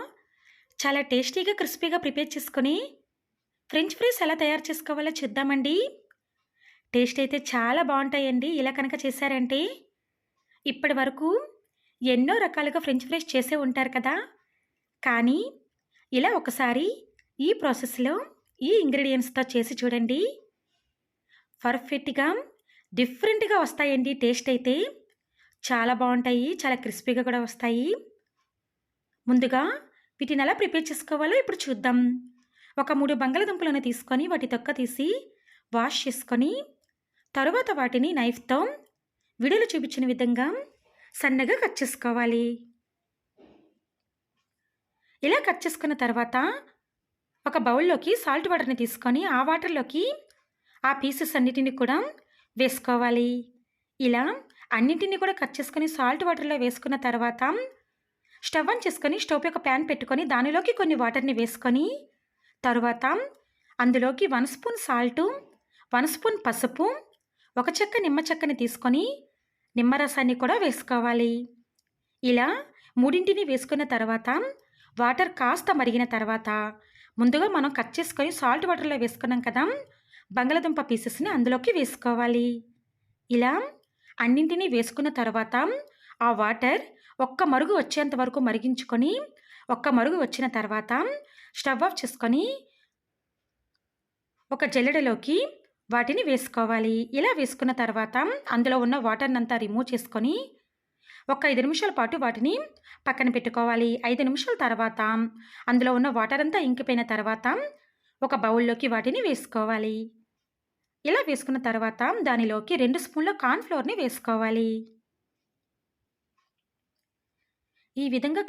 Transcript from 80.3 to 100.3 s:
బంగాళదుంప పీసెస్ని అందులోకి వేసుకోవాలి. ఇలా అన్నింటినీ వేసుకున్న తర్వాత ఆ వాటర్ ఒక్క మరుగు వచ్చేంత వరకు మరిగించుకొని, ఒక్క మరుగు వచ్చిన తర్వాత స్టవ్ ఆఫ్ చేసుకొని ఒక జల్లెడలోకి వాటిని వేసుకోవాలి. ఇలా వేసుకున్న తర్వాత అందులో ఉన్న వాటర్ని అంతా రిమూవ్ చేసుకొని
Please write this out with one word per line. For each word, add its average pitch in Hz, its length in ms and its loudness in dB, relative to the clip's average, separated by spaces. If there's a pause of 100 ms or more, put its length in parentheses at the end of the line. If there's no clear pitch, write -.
బంగాళదుంప 302 420 2 (100)
పీసెస్ని 247 460 -2
అందులోకి 247 420 2
వేసుకోవాలి. 240 720 0 (880)
ఇలా 247 160 4 (720)
అన్నింటినీ 320 500 2
వేసుకున్న 247 440 0
తర్వాత 220 380 -2 (720)
ఆ - 20 4 (140)
వాటర్ 240 400 2 (440)
ఒక్క 262 180 -2 (100)
మరుగు 320 260 2
వచ్చేంత 285 400 -2
వరకు 254 280 -2
మరిగించుకొని, 240 640 0 (640)
ఒక్క 247 120 -2 (120)
మరుగు 294 260 2
వచ్చిన 254 220 -2 (120)
తర్వాత 214 340 -4 (680)
స్టవ్ 269 280 0
ఆఫ్ 381 140 -6
చేసుకొని 247 420 0 (2000)
ఒక 262 80 -4 (120)
జల్లెడలోకి 269 640 2 (580)
వాటిని 269 340 2
వేసుకోవాలి. 226 640 0 (240)
ఇలా 494 220 4
వేసుకున్న 254 400 -2
తర్వాత 220 340 -2 (420)
అందులో 254 280 2
ఉన్న 247 100 2 (140)
వాటర్ని 247 320 0
అంతా 233 240 -2
రిమూవ్ 226 280 -4
చేసుకొని 240 440 -2 (960)